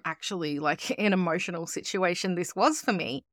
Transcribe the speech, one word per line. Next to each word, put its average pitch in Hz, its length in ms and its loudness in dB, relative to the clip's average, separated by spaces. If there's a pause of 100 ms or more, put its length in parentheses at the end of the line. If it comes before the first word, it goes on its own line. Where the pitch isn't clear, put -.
actually, 160 560 -4
like, 151 300 0
<laughs> - 80 -2
an 208 140 4
emotional 175 540 0
situation 185 680 0
this 175 200 -4
was 285 260 4
for 226 120 0
me, 156 400 -4